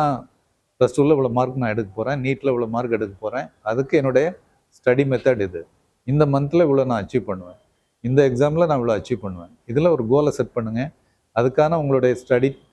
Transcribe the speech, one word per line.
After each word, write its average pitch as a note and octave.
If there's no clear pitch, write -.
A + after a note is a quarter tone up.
நான் D3
பிளஸ் B2
டூவில் D3
இவ்வளோ B2+
மார்க் B2+
நான் A2
எடுக்க G#2+
போறேன், B2+
neet-ல C3+
இவ்வளோ A#2+
மார்க் A#2
எடுக்க G2+
போறேன், A#2+
அதுக்கு C3
என்னுடைய C3+
ஸ்டடி B2+
மெத்தட் B2
இது, E2+
இந்த D3+
மந்த்ல C#3+
இவ்வளோ C#3
நான் A2+
அச்சீவ் A#2
பண்ணுவேன், F#2
இந்த C3
எக்ஸாம்ல D3
நான் D3
இவ்வளோ A#2
அச்சீவ் G2+
பண்ணுவேன். F2+
இதுல D3+
ஒரு C3
கோலை C#3
செட் A#2
பண்ணுங்க. A2+
அதுக்கான D3+
உங்களுடைய C3
ஸ்டடி B2+